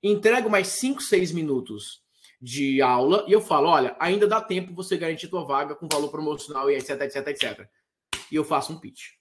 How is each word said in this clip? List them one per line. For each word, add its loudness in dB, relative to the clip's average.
Entrego 2
mais 2
cinco, -2
seis 2
minutos -6
de 0
aula 4
e 4
eu 8
falo: 2
'Olha, 4
ainda 2
dá 4
tempo -4
você -4
garantir -4
tua -6
vaga -2
com -14
valor 0
promocional -4
e 4
et -4
cetera, -4
et -6
cetera, -6
et -6
cetera.'" -6
E -14
eu 0
faço -2
um -16
pitch. -20